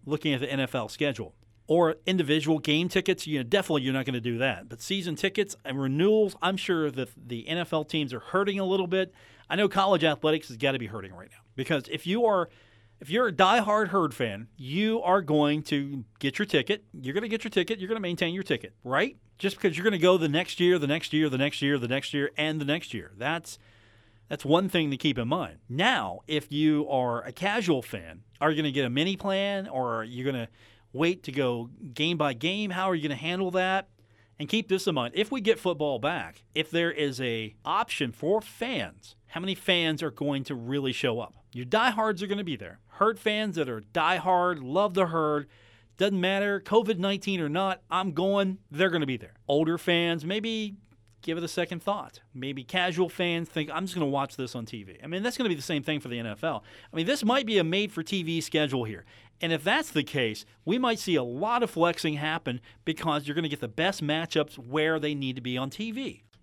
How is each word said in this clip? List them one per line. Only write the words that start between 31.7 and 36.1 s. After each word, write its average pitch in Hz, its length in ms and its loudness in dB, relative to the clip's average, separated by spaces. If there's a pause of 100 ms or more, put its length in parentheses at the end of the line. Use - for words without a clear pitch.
game 160 240 0
by 147 160 2
game? 185 380 -2
How 185 180 -2
are 185 60 0
you 156 80 -4
gonna 143 120 -2
handle 175 360 -4
that? 190 380 0 (500)
And 151 80 -8
keep 220 220 0
this 190 180 2
in 170 80 2
mind, 120 220 -2
if 214 140 0
we 269 100 -4
get 214 180 2
football 147 400 0
back, 135 440 -4 (120)